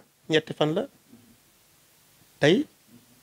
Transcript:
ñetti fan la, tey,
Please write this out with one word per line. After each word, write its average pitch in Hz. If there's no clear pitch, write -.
ñetti 156
fan 151
la, 202
tey, 185